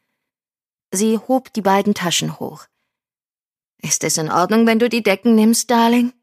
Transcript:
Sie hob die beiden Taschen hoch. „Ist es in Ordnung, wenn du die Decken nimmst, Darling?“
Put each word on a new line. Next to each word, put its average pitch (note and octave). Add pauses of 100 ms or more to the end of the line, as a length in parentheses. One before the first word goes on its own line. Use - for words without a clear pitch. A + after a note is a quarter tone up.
(920)
Sie A3
hob -
die A3
beiden G3+
Taschen D#3+
hoch. - (1160)
„Ist -
es D#3+
in D#3
Ordnung, G#3+
wenn A3+
du A#3+
die A3+
Decken A3
nimmst, A3
Darling?“ A#3+ (120)